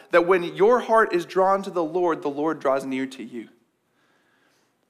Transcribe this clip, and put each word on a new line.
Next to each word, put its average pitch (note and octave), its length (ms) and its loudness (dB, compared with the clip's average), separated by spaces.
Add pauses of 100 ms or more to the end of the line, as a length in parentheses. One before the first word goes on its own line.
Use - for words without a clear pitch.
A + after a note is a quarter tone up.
(100)
that E3+ 160 4
when F3+ 160 4 (140)
your A3 240 4
heart A3+ 320 2
is F3 120 -2
drawn F#3+ 380 0
to F#3+ 80 -10
the E3+ 140 -2
Lord, E3 380 -2
the D3 60 -4
Lord D3 300 -4
draws C3+ 260 -2
near C3+ 220 -6
to C3 160 -16
you. A#2 260 -14 (1400)